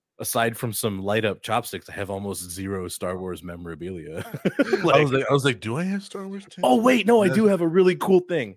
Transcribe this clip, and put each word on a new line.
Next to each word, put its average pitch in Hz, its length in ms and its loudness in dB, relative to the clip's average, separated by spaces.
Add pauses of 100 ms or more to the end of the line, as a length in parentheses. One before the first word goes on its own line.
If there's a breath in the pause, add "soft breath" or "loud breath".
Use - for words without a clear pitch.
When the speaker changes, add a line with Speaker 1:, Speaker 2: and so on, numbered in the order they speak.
(200)
Speaker 1:
aside 117 360 -2
from 117 160 -6
some 98 300 -4
light 107 220 0
up 98 180 -2
chopsticks, 113 460 -4
I 92 60 -16
have 98 160 -8
almost 98 400 -8
zero 95 380 -6
Star 92 300 -6
Wars 90 240 -8
memorabilia. 85 840 -10 (160)
<laughs> - 180 -4
Speaker 2:
I 294 40 4
was 208 220 -2
Speaker 1:
Like 147 280 6
Speaker 2:
like, 135 160 0
I 139 40 0
was 139 120 2
like, 120 160 0
"Do 110 160 -4
I 170 80 -4
have 196 180 -4
Star 196 260 -14
Wars 196 200 -14
too?" - 160 -20
Speaker 1:
Oh, 247 160 6
wait, 240 260 4
no, 226 160 6
I 196 40 4
Speaker 2:
Yeah. 180 80 2
Speaker 1:
do 214 120 6
have 196 140 4
a 170 80 2
really 180 280 6
cool 185 240 4
thing. 143 360 -4